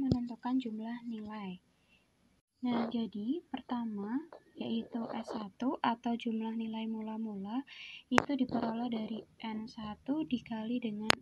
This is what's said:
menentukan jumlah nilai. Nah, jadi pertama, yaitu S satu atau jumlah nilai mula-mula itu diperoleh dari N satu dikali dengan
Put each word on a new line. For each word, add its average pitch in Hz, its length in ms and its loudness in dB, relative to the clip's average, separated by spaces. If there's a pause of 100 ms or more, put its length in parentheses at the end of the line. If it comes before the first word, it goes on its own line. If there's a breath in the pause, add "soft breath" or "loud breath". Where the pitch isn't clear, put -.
menentukan 247 560 2
jumlah 233 480 -4
nilai. 214 560 -6 (1040 soft breath)
Nah, 233 240 2
jadi 226 640 0
pertama, 233 640 -2 (400)
yaitu 226 560 0
S 226 160 -4
satu 240 560 -2
atau 233 320 2
jumlah 226 400 -2
nilai 220 320 -2
mula-mula 220 720 -2 (480 loud breath)
itu 254 240 6
diperoleh 240 560 2
dari 220 320 -2 (240)
N 220 240 -4
satu 240 560 -2
dikali 233 560 -2
dengan 214 400 6